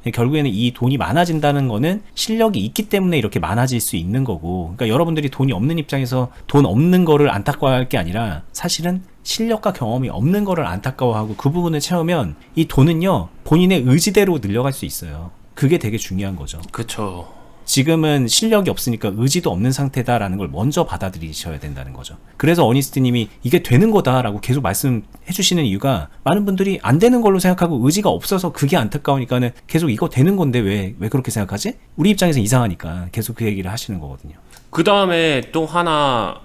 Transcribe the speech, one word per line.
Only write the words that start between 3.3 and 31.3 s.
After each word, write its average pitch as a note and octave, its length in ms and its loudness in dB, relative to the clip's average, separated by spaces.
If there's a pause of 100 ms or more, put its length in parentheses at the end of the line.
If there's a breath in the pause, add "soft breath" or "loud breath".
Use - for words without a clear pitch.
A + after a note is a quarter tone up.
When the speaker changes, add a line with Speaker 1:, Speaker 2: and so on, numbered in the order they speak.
Speaker 1:
많아질 A#2 420 0
수 - 160 -4
있는 G2 260 -2
거고, F2 520 -4
그러니까 A#2+ 120 -2
여러분들이 D3+ 420 0
돈이 C3+ 220 0
없는 C3 260 0
입장에서 C3 540 -2 (160 loud breath)
돈 C#3+ 180 4
없는 E3 400 4
거를 D3 240 4
안타까워할 B2+ 600 0
게 B2+ 100 -2
아니라, F#2+ 520 -4
사실은 F3 520 -4 (200)
실력과 A3 500 -2
경험이 B2 360 -4
없는 F3 360 0
거를 F3 200 0
안타까워하고 G#2+ 680 -2
그 C#3 160 0
부분을 E3 300 -2
채우면 D#3+ 540 -2 (200 loud breath)
이 D#3+ 100 2
돈은요, D#3+ 600 2 (160)
본인의 F3+ 420 4
의지대로 F3+ 540 4
늘려갈 A#2 340 -2
수 - 120 -8
있어요. E2 460 -10 (220)
그게 C#3+ 240 2
되게 A2 200 -2
중요한 G2 380 -4
거죠. E2 260 -12 (100)
Speaker 2:
그쵸. G2 560 -8 (400)
Speaker 1:
지금은 D3 600 2
실력이 G3+ 420 2
없으니까 A2 460 -2
의지도 C#3 340 0
없는 A2 220 0
상태다라는 A#2+ 680 -2
걸 F#2+ 120 -4
먼저 B2+ 360 0
받아들이셔야 E2 720 -8
된다는 C2+ 340 -12
거죠. C2 220 -14 (220 soft breath)
그래서 E3+ 260 4
어니스트님이 B2 640 2 (140)
"이게 C3+ 220 2
되는 G3+ 260 6
거다"라고 B2+ 500 2
계속 C3 220 -2
말씀해 A2 400 -2 (320)
주시는 F3 320 0
이유가, G2+ 440 -2 (140 soft breath)
많은 G3+ 220 2
분들이 G3 380 0
안 C3 160 4
되는 A#3+ 220 6
걸로 G3 180 4
생각하고 E3+ 440 2
의지가 F#3 280 4
없어서 F3 400 -2
그게 C#3+ 260 0
안타까우니까는 B2 720 0 (160 soft breath)
계속 D#3+ 240 0
"이거 A2 200 0
되는 E3 260 4
건데 C3+ 240 2
왜, G2+ 400 0
왜 A2 100 -4
그렇게 C3 220 -2